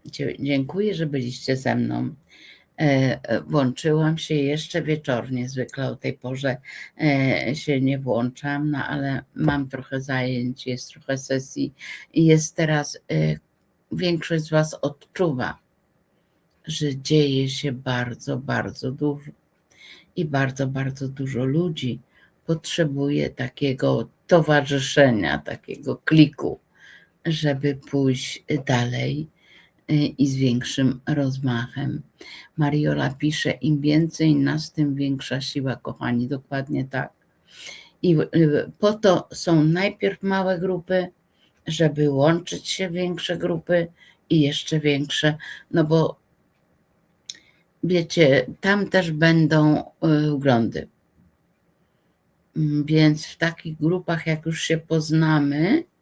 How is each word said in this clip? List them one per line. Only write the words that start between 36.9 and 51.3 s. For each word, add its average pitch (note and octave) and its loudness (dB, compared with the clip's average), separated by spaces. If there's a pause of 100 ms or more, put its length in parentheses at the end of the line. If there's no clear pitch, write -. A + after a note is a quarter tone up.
I, E3+ 4
y, D3+ 2
po G#3+ 2
to G3 2
są E3 2
najpierw G3 0
małe F#3+ 0
grupy, F3+ -2 (600)
żeby D3+ 2
łączyć D3+ 0
się F#3+ -4
w E3 -10
większe F3+ -4
grupy E3+ 0 (420)
i D#3 6
jeszcze D3+ 0
większe, D3 0 (340)
no E3+ 4
bo D#3 2 (1600)
wiecie, E3 4 (160)
tam G3 2
też F3 2
będą, D#3 4
y, D3+ 0
wglądy. B2 0 (1700)